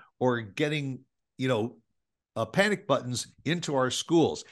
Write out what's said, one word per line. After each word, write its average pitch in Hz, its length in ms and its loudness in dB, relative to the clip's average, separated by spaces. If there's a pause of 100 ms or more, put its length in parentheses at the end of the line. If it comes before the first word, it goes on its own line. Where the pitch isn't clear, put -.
(180)
or 123 220 2
getting, 139 600 -4 (380)
you 127 100 -2
know, 117 280 0 (580)
uh, 113 120 -2
panic 196 400 0
buttons 123 420 -2 (160)
into 156 320 -2
our 127 140 2
schools. 123 600 2